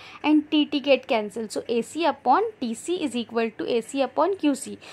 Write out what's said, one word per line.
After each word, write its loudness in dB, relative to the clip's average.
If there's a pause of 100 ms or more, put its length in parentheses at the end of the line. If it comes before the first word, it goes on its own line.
(220)
and 2
T 4
T -2
get 2
cancel. -2
So -6
A 0
C -4
upon 2 (160)
T -4
C -4
is -4
equal -2
to -6
A 2
C -6
upon 0
Q 2
C. -10 (140)